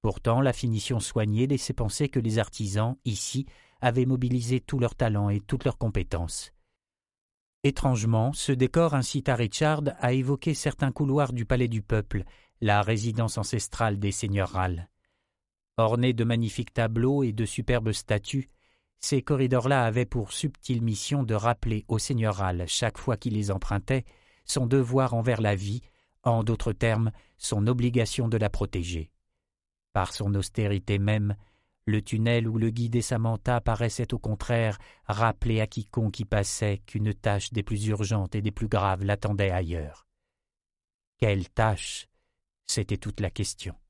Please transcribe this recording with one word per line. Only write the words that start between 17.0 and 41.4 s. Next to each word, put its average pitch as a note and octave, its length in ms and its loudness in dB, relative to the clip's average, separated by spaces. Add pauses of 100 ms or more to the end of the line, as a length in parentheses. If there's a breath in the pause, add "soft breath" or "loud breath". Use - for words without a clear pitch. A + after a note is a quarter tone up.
et A2+ 100 0
de A2+ 100 -2
superbes A2+ 480 0
statues, G#2+ 580 -2 (520)
ces C3+ 200 0
corridors-là C3 640 2
avaient A#2 220 2
pour A2+ 260 -4
subtile B2+ 500 -4
mission A#2 420 0
de A2+ 100 0
rappeler A2 560 0
au A2 100 0
seigneur A2 360 0
Râles, F#2 320 -2
chaque - 300 -2
fois A#2 200 -2
qu'il A2+ 160 -4
les G#2 180 0
empruntait, G2+ 540 0 (400 soft breath)
son B2+ 220 0
devoir B2+ 460 4
envers A2+ 280 2
la G#2 120 2
vie, G2+ 280 -4 (420 soft breath)
en A#2 200 2
d'autres A2+ 280 0
termes, A2 400 2 (260 soft breath)
son G#2 300 0
obligation A#2+ 640 0
de A2+ 80 0
la G#2+ 120 2
protéger. E2+ 640 -4 (800)
Par F#2 220 -2
son G2+ 200 -2
austérité G2+ 640 0
même, G#2 380 0 (500 soft breath)
le G#2+ 160 2
tunnel A2+ 460 2
où A2+ 100 0
le A2+ 120 2
guidait A#2 320 0
Samantha A2+ 580 0
paraissait A2+ 540 -2
au A#2 40 -4
contraire A2 600 0 (260 loud breath)
rappeler A2 560 0
à G#2+ 80 0
quiconque A2 540 -2
y G#2+ 40 -2
passait G2+ 600 0
qu'une G#2 280 -2
tâche - 380 0
des G#2+ 120 -2
plus G#2+ 240 -2
urgentes G2+ 460 0
et G#2+ 80 -2
des G#2 100 0
plus G#2 180 -4
graves F#2+ 340 2
l'attendait G2+ 480 0
ailleurs. E2+ 560 -4 (1120)
Quelle G2 320 2